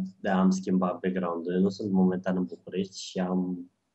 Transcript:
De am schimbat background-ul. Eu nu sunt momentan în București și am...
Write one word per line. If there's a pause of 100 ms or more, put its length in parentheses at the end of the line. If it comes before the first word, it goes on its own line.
(200)
De
am
schimbat
background-ul.
Eu
nu
sunt
momentan
în
București
și
am... (240)